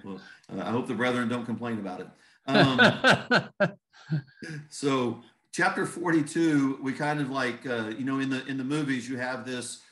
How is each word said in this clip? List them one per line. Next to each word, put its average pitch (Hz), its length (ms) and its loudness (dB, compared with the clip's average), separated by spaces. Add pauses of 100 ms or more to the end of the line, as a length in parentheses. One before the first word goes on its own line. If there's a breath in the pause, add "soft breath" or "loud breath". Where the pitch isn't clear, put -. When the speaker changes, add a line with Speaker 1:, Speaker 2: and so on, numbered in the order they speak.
Speaker 1:
Well, 98 160 -12 (340 loud breath)
uh, 95 60 -6
I 95 100 -4
hope 120 160 -2
the 127 60 -4
brethren 120 340 0
don't 120 180 -4
complain 113 340 -6
about 95 200 -8
it. 92 80 -14 (400 soft breath)
Um, 240 1300 4 (260)
Speaker 2:
<laughs> 151 680 -8
Speaker 1:
so 123 520 -2 (300 loud breath)
chapter 180 340 0
forty-two, 156 960 2
we 135 120 -2
kind 151 260 -2
of, 139 100 -2
like, 131 360 -4
uh, 113 320 -4
you 131 80 -4
know, 135 140 0
in 135 100 0
the, 131 160 -4
in 135 120 -6
the 131 60 -4
movies, 135 460 -2
you 131 80 -6
have 127 280 -6
this, 123 360 -8 (100)